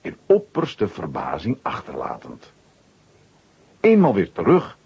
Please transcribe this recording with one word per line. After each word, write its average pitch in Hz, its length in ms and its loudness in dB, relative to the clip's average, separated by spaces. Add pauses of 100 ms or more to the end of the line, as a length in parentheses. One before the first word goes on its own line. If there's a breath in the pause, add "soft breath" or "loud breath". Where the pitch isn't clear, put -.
in - 160 -12 (100)
opperste 190 600 0
verbazing 76 720 -8
achterlatend. - 880 -12 (1300)
Eenmaal 202 340 6
weer 95 180 0
terug 151 540 0